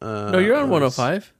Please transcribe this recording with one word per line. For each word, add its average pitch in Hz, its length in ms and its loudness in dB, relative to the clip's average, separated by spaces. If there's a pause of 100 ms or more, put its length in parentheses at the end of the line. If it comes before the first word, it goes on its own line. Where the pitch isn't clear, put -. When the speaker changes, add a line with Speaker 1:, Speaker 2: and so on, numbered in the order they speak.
Speaker 1:
uh, 104 300 -6
Speaker 2:
No, 185 60 2
you're 214 180 4
on 302 40 0
Speaker 1:
I 285 40 -2
was 269 80 -2
Speaker 2:
one 156 100 2
oh 127 80 2
five. 143 500 -4